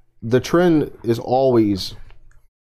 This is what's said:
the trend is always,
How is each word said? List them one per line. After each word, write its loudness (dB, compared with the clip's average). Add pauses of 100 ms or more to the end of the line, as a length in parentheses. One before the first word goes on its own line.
(220)
the 0
trend 2 (140)
is 0
always, 0 (760)